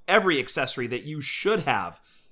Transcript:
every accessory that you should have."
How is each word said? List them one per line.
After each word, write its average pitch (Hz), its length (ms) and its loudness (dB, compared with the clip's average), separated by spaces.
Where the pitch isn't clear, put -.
every 190 320 4
accessory 127 480 -4
that 120 160 -6
you 151 160 -8
should 180 440 -2
have." 98 360 0